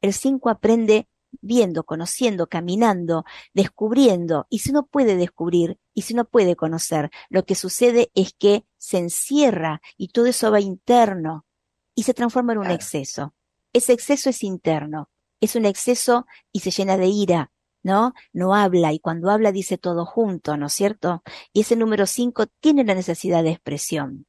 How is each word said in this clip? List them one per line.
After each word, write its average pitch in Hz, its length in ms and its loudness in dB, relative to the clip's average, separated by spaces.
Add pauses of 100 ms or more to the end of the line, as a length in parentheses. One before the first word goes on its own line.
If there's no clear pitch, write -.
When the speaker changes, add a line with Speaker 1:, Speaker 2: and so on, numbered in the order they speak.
Speaker 1:
El 196 100 0
cinco 262 380 -2
aprende 220 580 2 (340)
viendo, 196 420 0
conociendo, 170 640 -4
caminando, 175 760 -2 (300)
descubriendo, 190 960 2
y 226 100 -4
si - 120 -4
no 285 160 0
puede 240 280 2
descubrir, 175 640 0 (160)
y 208 80 -6
si 226 140 -8
no 233 100 0
puede 185 300 2
conocer, 160 560 -4 (180)
lo 185 160 0
que 190 80 -2
sucede 233 600 2
es 185 180 0
que 208 320 2 (140)
se - 180 -6
encierra 175 840 -2 (160)
y 190 120 -10
todo 233 180 2
eso 240 240 0
va 214 100 4
interno 190 840 0 (480)
y 240 80 -4
se 247 140 0
transforma 240 380 -2
en 214 40 -2
un 202 60 -4
Speaker 2:
Claro. 180 120 -2
Speaker 1:
exceso. - 600 -8 (380)
Ese 247 200 4
exceso 269 380 0
es - 100 -6
interno, 156 720 -4 (280)
es 220 160 -2
un 226 100 0
exceso 240 600 0 (260)
y 190 100 -6
se 185 100 -4
llena 190 260 0
de 185 120 2
ira, 180 420 0 (320)
¿no? 214 320 0 (180)
No 185 220 0
habla, 180 360 4
y 160 80 -4
cuando 165 300 -4
habla 214 220 2
dice 190 260 -4
todo 170 300 -4
junto, 180 500 -4
¿no 147 80 -4
es 143 80 -6
cierto? 196 480 -2 (320)
Y 208 80 4
ese 233 140 2
número 214 320 2
cinco 240 400 -2 (120)
tiene 294 240 4
la 202 120 2
necesidad 175 480 -2
de 160 80 2
expresión. 147 760 -8